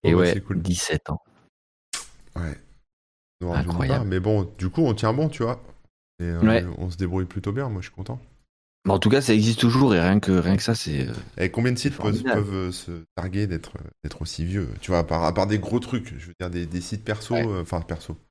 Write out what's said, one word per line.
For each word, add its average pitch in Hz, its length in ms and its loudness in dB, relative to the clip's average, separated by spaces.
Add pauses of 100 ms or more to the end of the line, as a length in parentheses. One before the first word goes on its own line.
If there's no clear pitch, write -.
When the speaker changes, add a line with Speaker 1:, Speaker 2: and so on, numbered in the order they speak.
Speaker 1:
Et 76 100 4
Speaker 2:
Bon, 87 60 6
bah, 90 60 6
Speaker 1:
ouais, 87 80 4
Speaker 2:
c'est 101 80 -2
cool. 90 220 -4
Speaker 1:
dix-sept 85 480 -2
ans. - 100 -6 (1160)
Speaker 2:
Ouais. 82 220 -8 (840)
Non, 90 80 -4
on 85 40 -2
Speaker 1:
Incroyable. 98 500 0
Speaker 2:
pas, 101 40 -2
mais 92 120 0
bon, 101 380 2
du 92 120 -2
coup, 165 120 0
on 127 120 4
tient 110 180 0
bon, 151 160 0
tu - 140 -4
vois. 120 200 -4 (560)
Et, 87 60 -6
euh, 85 160 -2
Speaker 1:
Ouais. 110 260 4 (100)
Speaker 2:
on 90 140 -6
se 85 80 -10
débrouille 92 260 -2
plutôt 98 280 -6
bien, 131 180 -4
moi, 95 100 -6
je 87 60 -12
suis - 80 -20
content. 117 240 -10 (680)
Speaker 1:
Bah, - 80 6
en 95 40 4
tout 107 120 4
cas, 135 100 6
ça 120 140 4
existe 110 260 4
toujours 127 340 6
et 85 60 6
rien 95 200 6
que, 95 120 2
rien 90 240 4
que 101 60 0
ça, 117 120 2
c'est, 73 340 -2
euh, 57 40 -6 (240)
Speaker 2:
Et 92 140 0
combien 123 220 0
de 123 60 -2
sites 143 160 -2
Speaker 1:
c'est - 80 -10
Speaker 2:
peuvent, 107 120 2
Speaker 1:
formidable. 113 300 0
Speaker 2:
peuvent, 101 100 -4
euh, 92 180 -2
se - 180 -12 (240)
targuer 95 320 -2
d'être, 85 300 -6
euh, - 120 -12 (140)
d'être - 200 -8
aussi 80 220 -6
vieux ? 90 240 -2 (120)
Tu - 100 -8
vois, 87 100 4
à 82 40 2
part, 80 200 0
à 80 100 2
part 98 120 2
des 104 120 0
gros 117 220 -2
trucs, - 380 -8
je 80 100 -14
veux 87 120 -20
dire, 90 100 -6
des, 87 160 -4
des 87 140 -6
sites 104 240 -10
perso, 110 300 -6
Speaker 1:
Ouais. 117 120 0
Speaker 2:
euh, 98 160 -2
enfin, 87 200 -6
perso. 80 340 -10 (140)